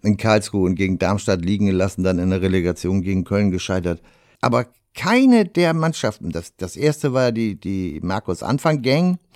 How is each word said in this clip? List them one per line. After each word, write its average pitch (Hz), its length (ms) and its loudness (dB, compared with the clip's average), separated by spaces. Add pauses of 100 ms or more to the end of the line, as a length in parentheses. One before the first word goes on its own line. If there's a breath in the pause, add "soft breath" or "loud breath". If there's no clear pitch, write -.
in 104 140 2
Karlsruhe 104 500 2
und 90 100 0
gegen 92 220 0
Darmstadt 92 460 0
liegen 101 220 0
gelassen, 92 380 0
dann 92 160 2
in 92 100 0
der 95 120 0
Relegation 92 600 0
gegen 92 220 -2
Köln 101 260 0
gescheitert. 90 520 -2 (380 soft breath)
Aber 120 260 2 (280)
keine 240 520 4
der 170 280 0
Mannschaften, 160 560 -2
das, 82 260 -10
das 90 200 -10
erste 147 360 0
war 127 200 2
die, 110 280 -4
die 92 420 -4
Markus 92 400 -4
Anfang 143 400 -2
Gang, 170 360 2 (180)